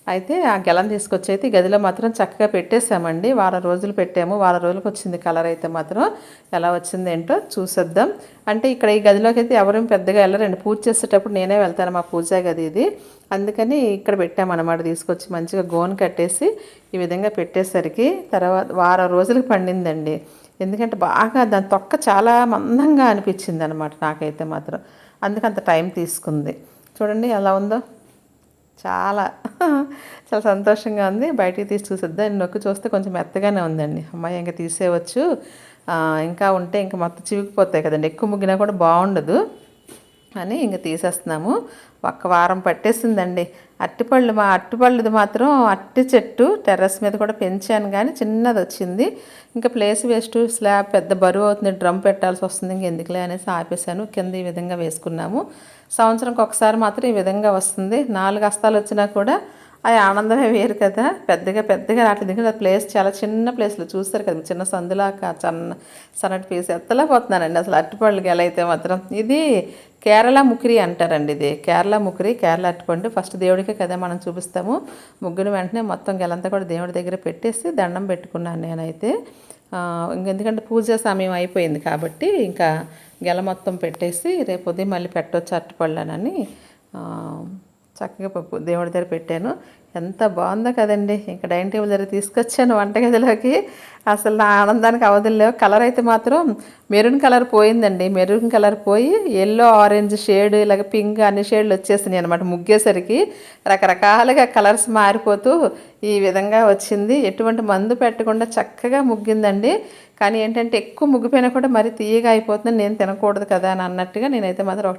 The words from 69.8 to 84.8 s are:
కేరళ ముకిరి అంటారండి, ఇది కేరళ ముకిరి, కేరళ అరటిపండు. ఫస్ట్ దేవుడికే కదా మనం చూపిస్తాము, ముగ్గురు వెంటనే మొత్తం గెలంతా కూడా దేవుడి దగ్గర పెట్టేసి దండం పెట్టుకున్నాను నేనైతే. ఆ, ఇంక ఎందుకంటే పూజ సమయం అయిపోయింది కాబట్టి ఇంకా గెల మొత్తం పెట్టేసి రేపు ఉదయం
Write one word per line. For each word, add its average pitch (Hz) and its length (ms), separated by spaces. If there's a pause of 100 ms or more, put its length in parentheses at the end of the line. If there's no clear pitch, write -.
కేరళ 226 360
ముకిరి 240 380
అంటారండి, 170 540
ఇది 147 340
కేరళ 180 300
ముకిరి, 202 380
కేరళ 180 320
అరటిపండు. 175 420
ఫస్ట్ 208 280
దేవుడికే 185 360
కదా 180 240
మనం 180 320
చూపిస్తాము, 180 540 (400)
ముగ్గురు 190 280
వెంటనే 190 300
మొత్తం 196 400
గెలంతా 180 280
కూడా 190 160
దేవుడి 175 280
దగ్గర 180 220
పెట్టేసి 220 560
దండం 190 360
పెట్టుకున్నాను 170 540
నేనైతే. 165 640 (520)
ఆ, 175 400
ఇంక 185 140
ఎందుకంటే 214 320
పూజ 226 320
సమయం 190 400
అయిపోయింది 175 480
కాబట్టి 165 560
ఇంకా 175 480 (400)
గెల 180 160
మొత్తం 190 360
పెట్టేసి 180 640
రేపు 180 280
ఉదయం 190 200